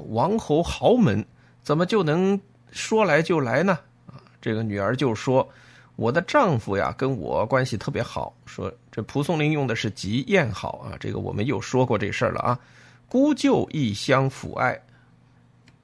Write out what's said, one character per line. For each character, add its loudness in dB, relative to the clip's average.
王 0
侯 0
豪 2
门， 2
怎 0
么 2
就 2
能 2
说 0
来 4
就 2
来 2
呢？” 2
啊， -20
这 -2
个 -2
女 -2
儿 0
就 0
说 0
：“我 0
的 2
丈 2
夫 -2
呀， 0
跟 -2
我 -2
关 0
系 -6
特 -6
别 -4
好。” -8
说 -10
这 -8
蒲 -4
松 0
龄 2
用 0
的 -2
是 -2
极 -4
宴 4
好 -8
啊， -12
这 -6
个 -4
我 -6
们 -2
又 -2
说 2
过 2
这 -2
事 -2
儿 2
了 -4
啊。 0
“姑 4
舅 2
亦 0
相 2
抚 -12
爱。” -2